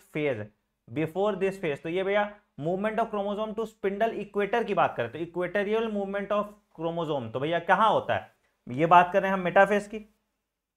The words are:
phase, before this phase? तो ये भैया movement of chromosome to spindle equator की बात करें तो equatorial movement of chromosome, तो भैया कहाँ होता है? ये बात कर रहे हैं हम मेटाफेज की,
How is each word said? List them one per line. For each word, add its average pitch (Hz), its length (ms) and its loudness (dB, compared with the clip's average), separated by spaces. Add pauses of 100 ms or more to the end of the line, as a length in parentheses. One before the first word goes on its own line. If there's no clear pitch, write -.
(140)
phase, 135 320 -2 (420)
before 160 500 -2
this 190 260 -2
phase? 147 200 -4
तो 165 60 -6
ये 185 140 -2
भैया 202 200 2 (360)
movement 190 400 -2
of 220 120 0
chromosome 208 440 -4
to 220 120 -4
spindle 208 520 -2
equator 202 480 -2
की 202 60 -2
बात 160 240 4
करें 117 140 -2
तो 151 100 -12
equatorial 196 760 -2
movement 196 360 -4
of 208 140 0 (320)
chromosome, 156 560 -4
तो 127 60 -4
भैया 165 220 0
कहाँ 190 300 4
होता 123 240 2
है? - 180 -6 (340)
ये 131 180 0
बात 180 280 8
कर 196 80 4
रहे 190 100 0
हैं 196 60 0
हम 185 60 -4
मेटाफेज 196 440 4
की, 220 120 -12 (760)